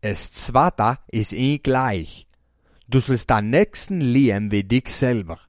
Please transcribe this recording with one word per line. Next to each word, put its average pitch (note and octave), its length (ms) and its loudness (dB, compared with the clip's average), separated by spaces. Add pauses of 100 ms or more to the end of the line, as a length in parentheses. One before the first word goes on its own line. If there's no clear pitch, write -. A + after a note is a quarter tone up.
Das G2+ 300 -6
zweite B2+ 680 0 (120)
ist A2 220 -4
ihm C3+ 300 -2
gleich. B2+ 640 -2 (600)
Du C3+ 120 4
sollst B2+ 320 -2
deinen G#2+ 180 2
Nächsten F#3 500 0
lieben A#2+ 520 2
wie G2+ 120 2
dich A#2 240 0
selber. G#2+ 600 -2